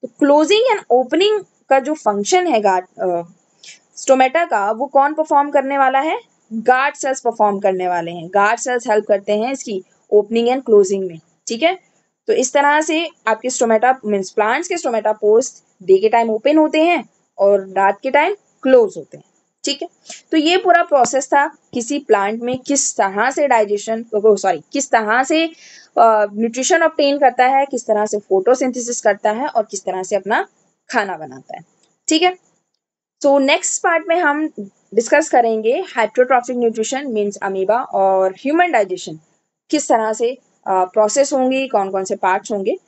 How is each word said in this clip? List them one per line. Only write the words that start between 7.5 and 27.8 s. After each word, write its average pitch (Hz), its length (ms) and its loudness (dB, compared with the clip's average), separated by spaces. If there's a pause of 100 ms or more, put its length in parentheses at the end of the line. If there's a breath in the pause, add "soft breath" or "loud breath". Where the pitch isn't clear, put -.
करने 190 280 -2
वाले 170 240 -4
हैं। 175 220 -12
गार्ड 208 260 2
सेल्स 247 280 -4
हेल्प 214 180 0
करते 208 320 -2
हैं 233 140 -2
इसकी 226 320 -8 (280)
ओपनिंग 220 360 2
and 254 180 -2
क्लोजिंग 196 420 2
में, 165 120 -12 (280)
ठीक 226 160 -6
है। 370 160 0 (480)
तो 220 60 0
इस 254 200 -2
तरह 285 280 2
से 320 280 -4 (180)
आपके 220 220 -2
स्टोमेटा, 240 560 2
मीन्स 202 260 -4
प्लांट्स 233 360 -2
के 349 100 -4
स्टोमेटापोर्स 220 840 0 (200)
डे 190 140 6
के 208 120 2
टाइम 233 200 2
ओपन 247 280 0
होते 311 240 2
हैं 330 280 0 (280)
और 196 320 2
रात 196 340 0
के 262 80 -6
टाइम 311 240 2 (280)
क्लोज 247 340 4
होते 151 200 -18
हैं, - 60 -20 (400)
ठीक - 180 -6
है। 349 80 -10 (420 loud breath)
तो 330 60 2
ये 320 200 2
पूरा 370 260 4
प्रोसेस 269 440 0
था 285 200 2 (260)
किसी 254 260 -4
प्लांट 214 420 0
में 247 160 -4
किस 269 400 -4
तरह 208 340 0
से 285 160 0
डाइजेशन, 226 680 0
ओ, 208 220 4
सॉरी, 185 260 -2 (100)
किस 277 200 -4
तरह 226 320 2
से, 320 220 0 (520 loud breath)
अ, 220 360 4
न्यूट्रिशन 233 500 -2
ऑब्टेन 294 340 0
करता 254 280 2
है, 269 200 2
किस 262 220 -8